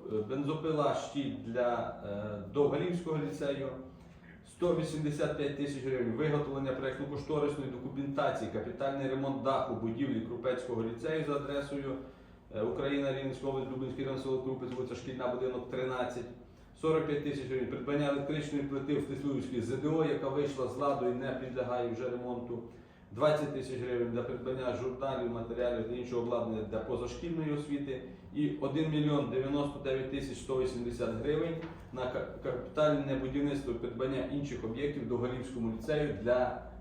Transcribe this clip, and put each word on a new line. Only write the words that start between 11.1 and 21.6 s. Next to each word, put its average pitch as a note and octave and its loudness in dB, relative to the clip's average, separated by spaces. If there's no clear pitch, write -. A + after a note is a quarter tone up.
за C#3+ 0
адресою, C#3 -2
е, G#2+ -2
Україна, C#3 0
Рівненська C3+ -2
область, C3 -2
Дубинський C3 -4
район, C3 -2
село C3 0
Крупець, B2 -4
вулиця B2+ -4
Шкільна, B2+ -4
будинок B2 -2
тринадцять, B2+ -2
сорок D#3 4
п'ять C#3+ 2
тисяч C3 0
гривень B2+ 0
придбання C#3+ 2
електричної C#3+ 0
плити C#3 0
в - 2
Тислуївській B2+ 0
З A2 -2
Д C#3+ 0
О, D#3+ 6
яка - 2
вийшла C3+ 0
з C3 -4
ладу C3 2
і B2 4
не C3 -2
підлягає B2 0